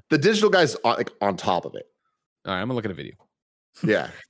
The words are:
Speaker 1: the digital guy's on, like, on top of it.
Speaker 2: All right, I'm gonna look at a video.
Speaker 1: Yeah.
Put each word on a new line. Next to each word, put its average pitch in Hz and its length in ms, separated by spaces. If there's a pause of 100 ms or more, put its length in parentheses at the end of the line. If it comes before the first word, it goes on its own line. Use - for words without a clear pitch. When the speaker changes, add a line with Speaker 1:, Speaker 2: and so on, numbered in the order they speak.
(100)
Speaker 1:
the 160 80
digital 202 320
guy's 175 240 (100)
on, 117 140
like, - 120 (100)
on 101 160
top 87 280
of - 100
it. 50 120 (580)
Speaker 2:
All 95 80
right, 92 80
I'm 107 80
gonna 127 80
look 113 80
at 104 60
a 92 40
video. 73 200 (720)
Speaker 1:
Yeah. 95 260 (200)